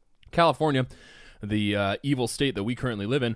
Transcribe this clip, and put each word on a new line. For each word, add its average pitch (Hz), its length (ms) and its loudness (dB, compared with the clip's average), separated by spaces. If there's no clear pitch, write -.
California, 151 560 2
the, 104 320 0
uh, 101 280 0
evil 127 260 0
state 139 260 0
that 101 100 -2
we 123 100 -2
currently 113 320 -4
live 131 160 0
in, 113 140 0